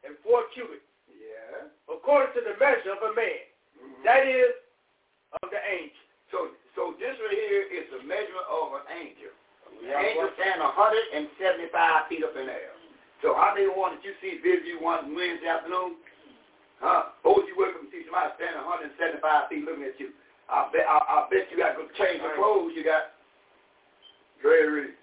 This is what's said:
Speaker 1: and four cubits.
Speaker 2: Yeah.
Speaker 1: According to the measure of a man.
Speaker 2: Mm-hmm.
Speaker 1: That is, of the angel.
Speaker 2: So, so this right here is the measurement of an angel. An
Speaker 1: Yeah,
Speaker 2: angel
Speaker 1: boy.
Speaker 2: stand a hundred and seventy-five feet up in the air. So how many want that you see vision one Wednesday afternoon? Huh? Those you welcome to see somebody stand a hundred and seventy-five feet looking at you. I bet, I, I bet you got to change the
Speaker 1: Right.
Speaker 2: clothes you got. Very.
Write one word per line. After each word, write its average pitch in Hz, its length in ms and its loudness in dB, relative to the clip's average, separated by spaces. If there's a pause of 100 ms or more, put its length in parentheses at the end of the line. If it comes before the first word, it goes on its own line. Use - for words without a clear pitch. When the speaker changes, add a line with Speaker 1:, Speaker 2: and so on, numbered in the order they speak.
Speaker 1:
and 147 160 -16
four 226 320 2
cubits. - 320 -16 (240)
Speaker 2:
Yeah. - 640 -16 (160)
Speaker 1:
According 269 500 2
to 240 60 -2
the 202 160 -6
measure 240 360 2
of 202 80 -10
a 220 120 -2
man. 214 280 -2 (360)
Speaker 2:
Mm-hmm. - 260 -20
Speaker 1:
That 269 220 8
is, 247 240 4 (920)
of - 80 -10
the 208 160 -6
angel. 180 380 -8 (260)
Speaker 2:
So, 185 240 -6 (240)
so 185 40 -4 (200)
this - 160 -6
right 214 160 -4
here 202 400 0
is 160 160 -8
the 131 160 -14
measurement 185 420 -6
of 147 300 -4
an 135 160 -12
angel. - 400 -16
An - 560 -20
Speaker 1:
Yeah, 143 140 -2
Speaker 2:
angel - 260 0
Speaker 1:
boy. - 80 -12
Speaker 2:
stand 180 240 -2
a 143 100 0
hundred 214 340 4 (100)
and 151 100 -4 (160)
seventy-five 165 720 2
feet 160 100 -4
up - 160 -4
in 131 80 -8
the - 100 -8
air. - 200 -12 (500)
So - 80 4
how - 220 4
many 196 160 2
want 185 260 -2
that - 80 -20
you 196 160 -12
see 185 220 -8
vision 165 400 0
one 160 320 -2
Wednesday 170 340 -4
afternoon? 170 480 -4 (880)
Huh? - 400 0
Those 392 240 6
you - 80 -12
welcome - 320 -2
to - 40 -20
see 320 140 -14
somebody 175 300 -2
stand 165 240 -8
a - 80 -10
hundred 160 260 -6
and - 60 -20
seventy-five 156 500 0
feet 147 160 -6
looking 143 220 -8
at 131 100 -12
you. - 160 -12 (380)
I - 240 2
bet, 165 80 4
I, - 160 6
I 151 180 2 (140)
bet 190 160 2
you 175 80 -10
got 156 240 0
to 147 160 -10
change 180 240 0
the 160 100 -6
Speaker 1:
Right. 151 80 -6
Speaker 2:
clothes 170 380 2
you 160 80 -6
got. 156 320 0 (1300)
Very. 151 600 4